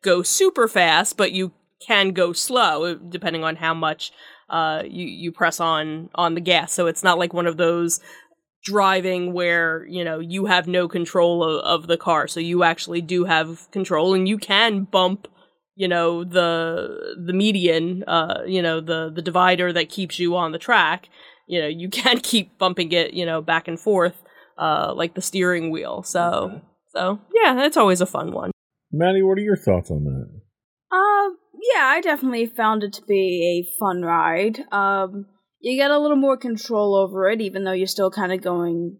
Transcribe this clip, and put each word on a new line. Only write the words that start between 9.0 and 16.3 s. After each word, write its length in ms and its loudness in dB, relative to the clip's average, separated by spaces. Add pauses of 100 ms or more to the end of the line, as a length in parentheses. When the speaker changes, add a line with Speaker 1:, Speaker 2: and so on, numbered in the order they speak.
Speaker 1:
where, 560 0
you 160 -6
know, 140 -4
you 280 -4
have 200 4
no 220 0
control 560 2
of, 380 0
of 40 -16
the 100 2
car. 300 0
So 140 -6
you 240 2
actually 360 0
do 240 0
have 460 -2
control, 440 0
and 140 2
you 100 0
can 460 2
bump, 440 0 (480)
you 100 -4
know, 380 0
the, 920 -2 (100)